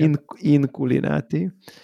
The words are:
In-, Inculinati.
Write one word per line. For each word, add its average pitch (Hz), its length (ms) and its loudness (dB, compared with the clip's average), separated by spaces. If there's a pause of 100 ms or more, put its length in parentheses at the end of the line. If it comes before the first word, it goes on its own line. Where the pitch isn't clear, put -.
In-, 151 200 2 (120)
Inculinati. 143 1160 0 (320)